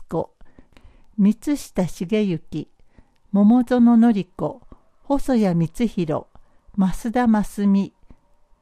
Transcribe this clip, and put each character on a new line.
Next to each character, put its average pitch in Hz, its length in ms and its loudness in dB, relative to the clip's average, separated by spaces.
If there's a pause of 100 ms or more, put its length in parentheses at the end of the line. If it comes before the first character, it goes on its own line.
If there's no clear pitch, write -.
子。 - 260 -8 (840)
三 208 180 2
下 - 520 -6
茂 - 0 - (300)
之。 170 520 -4 (600)
桃 214 320 4
園 240 500 4
紀 196 120 -4
子。 - 360 -10 (440)
細 269 340 0
谷 170 300 0
光 - 180 -4
弘。 156 400 -6 (500)
増 196 360 -2
田 247 160 0
真 208 160 2
澄。 196 480 -2 (680)